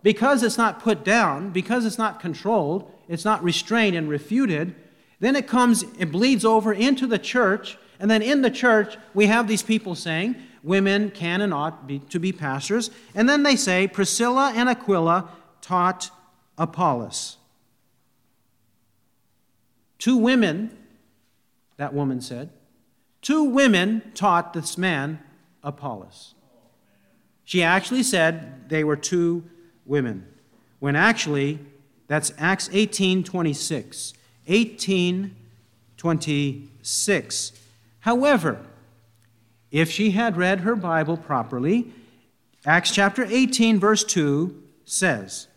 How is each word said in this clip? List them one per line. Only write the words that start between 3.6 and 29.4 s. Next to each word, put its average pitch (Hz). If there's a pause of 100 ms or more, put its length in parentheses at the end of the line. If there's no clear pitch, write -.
and 156
refuted, 170 (460)
then 254
it 269
comes, 240 (160)
it 170
bleeds 220
over 220
into 262
the 226
church, 214 (220)
and 202
then 220
in 277
the 240
church, 220 (160)
we 208
have 226
these 214
people 208
saying, 170 (280)
"Women 196
can 170
and 196
ought 151
be, 139
to 165
be 185
pastors," 156 (240)
and 226
then 285
they 285
say, 190
"Priscilla 247
and 240
Aquila 180 (320)
taught 185 (480)
Apollos." 156 (2500)
"Two 254
women," 220 (1000)
that 143
woman 135
said, 127 (720)
"two 302
women 226 (140)
taught 175
this 165
man 156 (420)
Apollos." 123 (1080)
She 180
actually 190
said 165
they 156
were 151
two 170 (480)